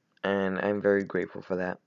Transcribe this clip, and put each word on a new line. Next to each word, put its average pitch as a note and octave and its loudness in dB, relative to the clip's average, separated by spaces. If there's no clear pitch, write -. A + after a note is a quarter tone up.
And F#2+ 0
I'm G#2 0
very G2+ 4
grateful F#2 -4
for - -4
that. F2+ -4